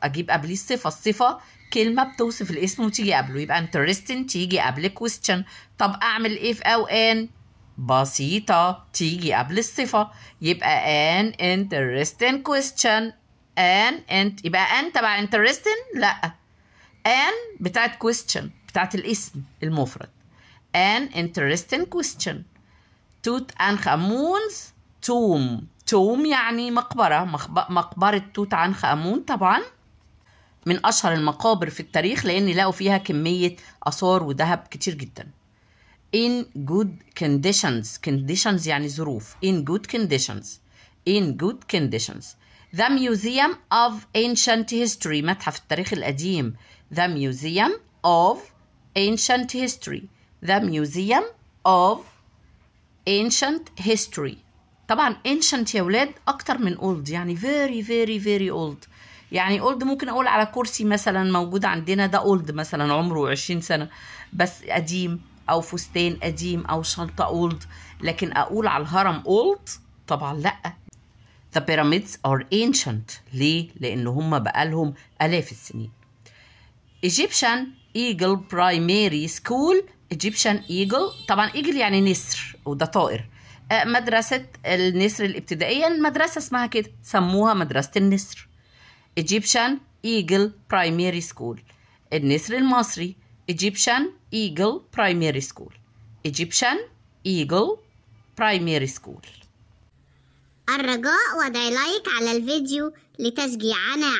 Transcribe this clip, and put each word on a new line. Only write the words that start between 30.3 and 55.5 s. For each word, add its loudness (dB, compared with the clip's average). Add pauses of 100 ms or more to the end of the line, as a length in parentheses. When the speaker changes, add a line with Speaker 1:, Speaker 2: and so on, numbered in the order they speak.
Speaker 1:
من 0
أشهر 2
المقابر 2
في -12
التاريخ -2
لأن 2
لقوا 2
فيها 2
كمية 0 (280)
آثار 2
وذهب 0
كتير -6
جدا. -14 (880)
In 2 (200)
good -2
conditions. 2 (120)
Conditions 0
يعني 0
ظروف. -6 (100)
In 2
good -2
conditions. -2 (640)
In 2
good -4
conditions. -4 (380)
The 2
Museum 2 (140)
of 2 (100)
Ancient 2
History. -2
متحف -2
التاريخ -4
القديم. -2 (380)
The 2
Museum 0 (320)
of 6 (600)
Ancient 0
History. -6 (420)
The 2
Museum 0 (420)
of 6 (1080)
Ancient 0 (100)
History. -2 (540)
طبعا 2 (100)
ancient 0